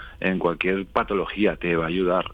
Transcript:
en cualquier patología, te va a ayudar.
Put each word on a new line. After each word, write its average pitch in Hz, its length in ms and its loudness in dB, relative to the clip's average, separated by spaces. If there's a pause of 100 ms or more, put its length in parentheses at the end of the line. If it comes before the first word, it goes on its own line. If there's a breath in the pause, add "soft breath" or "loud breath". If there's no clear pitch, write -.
(200 loud breath)
en 95 200 2
cualquier 92 460 0
patología, 98 680 0
te 87 220 0
va 82 80 2
a - 20 -2
ayudar. 90 460 2